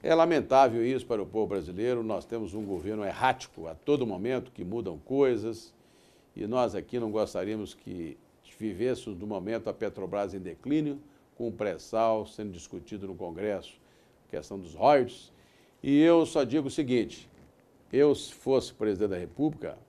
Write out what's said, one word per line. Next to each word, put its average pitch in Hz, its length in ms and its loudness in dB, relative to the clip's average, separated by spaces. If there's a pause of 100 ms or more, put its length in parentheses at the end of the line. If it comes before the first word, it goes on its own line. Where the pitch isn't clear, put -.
É - 140 4
lamentável 135 720 6
isso 127 180 0
para 110 160 -2
o 92 60 -4
povo 101 220 -2
brasileiro. 101 560 -2
Nós 101 200 -4
temos 107 300 -8
um 107 100 -6
governo 98 400 -4
errático 98 640 -2
a 80 80 -10
todo 131 320 0
momento, 113 460 -4
que - 120 -10
mudam 92 360 -6
coisas, 120 760 0 (640)
e 104 100 -6
nós 113 300 0
aqui 123 240 -4
não 110 100 -4
gostaríamos 104 640 -2
que 82 420 -10 (400)
vivêssemos 107 640 -4
no 104 80 -10
momento 107 420 -6
a - 60 -6
Petrobras 101 580 -4
em 98 60 -8
declínio, 143 640 -2 (340)
com 117 140 -6
o 113 40 -6
pré-sal 110 760 0
sendo 104 260 -10
discutido 92 540 -12
no 95 80 -8
Congresso, 92 680 -6 (480)
a - 20 -16
questão 98 280 -8
dos 85 160 -14
royalties. 123 580 4 (500)
E 139 160 4
eu 165 280 8
só 143 180 2
digo 135 240 0
o - 20 -4
seguinte: 123 600 -2 (600)
eu, 143 240 6
se - 200 -10
fosse 131 400 0
presidente 104 340 0
da 95 80 -2
República 90 640 -4 (100)